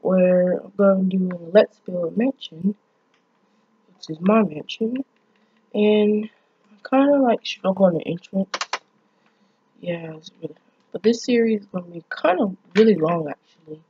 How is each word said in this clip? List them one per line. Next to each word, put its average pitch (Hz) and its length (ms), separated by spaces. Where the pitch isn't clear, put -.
where 180 520
I'm - 240
gonna 196 280
do 185 260
a 180 60
Let's 208 300
Build 175 340
a 185 40
Mansion, 202 560
which - 200
is 160 120
my 208 220
mansion, 220 640
and 214 560
I - 180
kinda, 277 320
like, 240 240
struggle 190 420
on 175 80
the 156 120
entrance. 190 420
Yeah, 165 340
it's 160 160
really, 156 140
but - 100
this 233 220
series 226 380
is 202 40
gonna 180 200
be 170 180
kinda 302 340
really 214 200
long, 160 340
actually. - 600